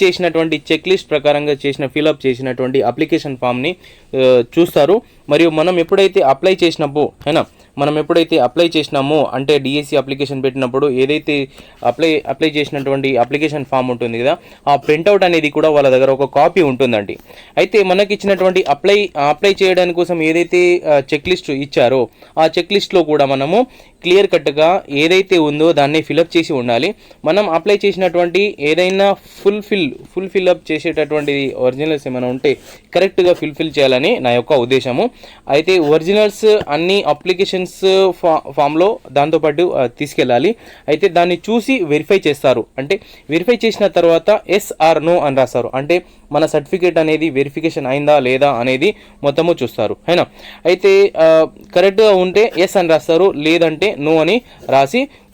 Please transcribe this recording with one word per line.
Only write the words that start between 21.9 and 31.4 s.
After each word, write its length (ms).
ఆ 80
చెక్‌లిస్ట్‌లో 560
కూడా 220
మనము 420
క్లియర్ 280
కట్‌గా 600
ఏదైతే 480
ఉందో 340
దాన్ని 300
ఫిలప్ 340
చేసి 160
ఉండాలి. 420
మనం 260
అప్లై 340
చేసినటువంటి 760
ఏదైనా 520
ఫుల్‌ఫిల్, 800
ఫుల్ 140
ఫిలప్ 440
చేసేటటువంటి 840